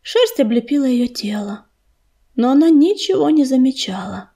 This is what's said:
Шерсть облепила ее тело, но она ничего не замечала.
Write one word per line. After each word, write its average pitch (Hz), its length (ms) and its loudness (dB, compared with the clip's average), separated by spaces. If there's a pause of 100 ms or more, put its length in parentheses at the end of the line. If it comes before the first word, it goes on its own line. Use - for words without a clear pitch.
Шерсть - 380 -2
облепила 240 460 0
ее 247 220 0
тело, 208 580 -8 (680)
но 247 160 0
она 302 180 4
ничего 330 600 2
не 302 140 2
замечала. 202 920 -2